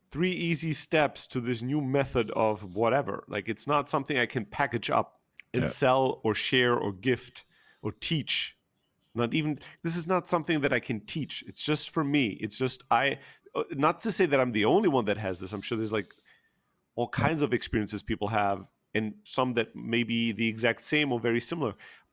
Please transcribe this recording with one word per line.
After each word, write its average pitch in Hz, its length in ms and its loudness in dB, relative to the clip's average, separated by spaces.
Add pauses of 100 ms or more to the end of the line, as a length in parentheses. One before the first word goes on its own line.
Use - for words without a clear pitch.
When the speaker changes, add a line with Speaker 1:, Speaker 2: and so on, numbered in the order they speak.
(100)
Speaker 1:
three 175 220 0
easy 165 400 -2
steps - 560 0
to 131 120 -4
this 117 220 -2
new 139 180 -2
method 131 520 0
of 104 420 0
whatever. 117 540 0
Like, 101 200 -6
it's 110 180 -6
not 143 220 0
something 139 300 -2
I 120 80 4
can 117 200 -4
package - 440 -2
up - 300 0 (320)
and 127 120 0
Speaker 2:
Yeah. 151 40 0
Speaker 1:
sell 131 560 2
or 110 100 4
share 123 420 2
or 104 160 -2
gift 113 520 -2 (380)
or 104 100 -4
teach. - 640 -4 (580)
Not 117 200 -2
even, 151 240 -2 (240)
this 170 140 -2
is 165 120 -4
not 180 200 0
something 165 340 0
that 139 100 2
I 123 80 2
can 113 200 -4
teach. - 460 -8
It's - 180 -8
just 151 260 0
for 160 120 0
me. 139 280 2 (100)
It's 107 180 -4
just, 131 320 -2
I, 135 280 2 (360)
uh, - 80 0 (100)
not 156 280 0
to 226 100 0
say 185 160 4
that 139 140 4
I'm 127 120 2
the 107 120 4
only 180 240 6
one 131 160 2
that 98 140 0
has 95 200 -4
this. 92 140 -8
I'm 104 80 -6
sure 117 180 -4
there's, 110 140 -2
like, 107 200 -4 (840)
all 117 200 -2
Speaker 2:
Yeah. - 120 2
Speaker 1:
kinds 156 140 0
of 120 100 0
experiences 107 500 -2
people 107 260 -4
have, 101 380 0 (280)
and 107 200 -2 (100)
some 127 300 -2
that 113 220 -2
may 117 280 0
be 117 280 0
the 113 160 0
exact 113 340 -2
same 151 300 0
or 117 80 -2
very 117 200 0
similar. 135 340 -4 (380)